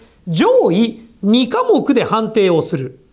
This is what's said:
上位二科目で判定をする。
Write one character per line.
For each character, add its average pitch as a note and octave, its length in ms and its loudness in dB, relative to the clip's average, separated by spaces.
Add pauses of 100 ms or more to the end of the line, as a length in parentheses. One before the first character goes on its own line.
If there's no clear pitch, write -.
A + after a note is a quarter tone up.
(280)
上 E4 440 2
位 A3 360 -2 (160)
二 A#3 240 2
科 A4 160 -4
目 E4 300 0
で C4 100 2
判 A3 300 -4
定 G3 160 2
を E3 120 2
す - 160 -6
る。 C3 220 -12 (140)